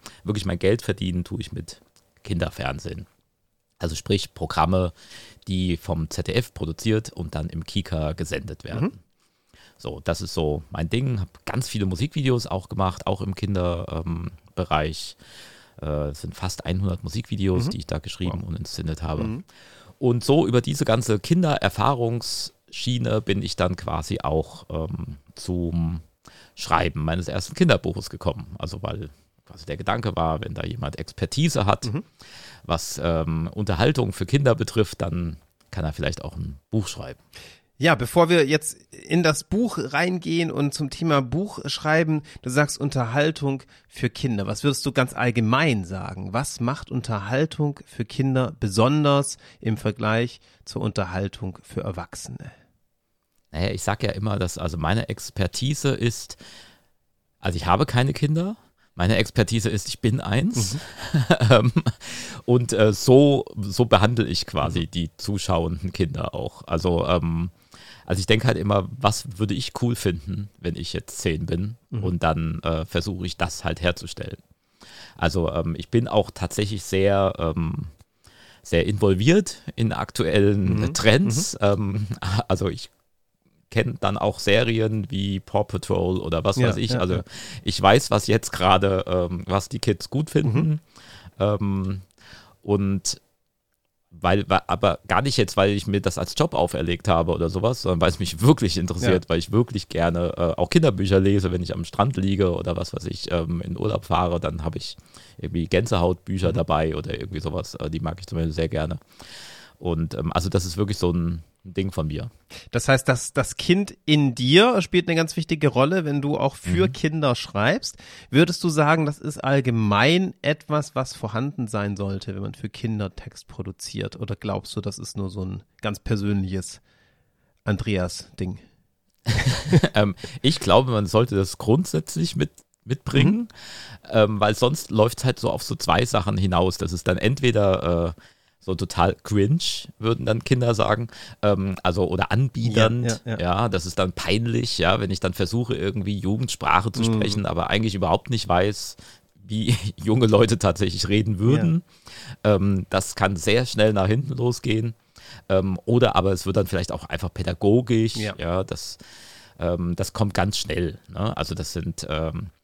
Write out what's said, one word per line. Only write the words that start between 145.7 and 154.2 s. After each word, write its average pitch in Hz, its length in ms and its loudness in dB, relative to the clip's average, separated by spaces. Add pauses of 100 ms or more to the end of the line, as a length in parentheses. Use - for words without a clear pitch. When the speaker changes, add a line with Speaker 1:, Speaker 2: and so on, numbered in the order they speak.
Speaker 1:
irgendwie 98 440 -2
Jugendsprache 98 760 2
zu - 100 -4
Speaker 2:
Mhm. 113 140 2
Speaker 1:
sprechen, 104 300 -2
aber 85 240 -2
eigentlich 107 240 0
überhaupt 92 360 2
nicht 117 180 -2
weiß, 92 480 0 (460)
wie 110 320 0 (120)
<laughs> - 100 -6
junge 113 300 4
Leute 107 320 6
tatsächlich 92 500 0
reden 101 300 2
würden. 160 440 4 (640)
Speaker 2:
Ja. 104 120 6
Speaker 1:
Ähm, 95 340 2
das - 260 -2
kann 98 200 2
sehr 107 300 2
schnell 110 280 4
nach 95 140 2
hinten 127 280 0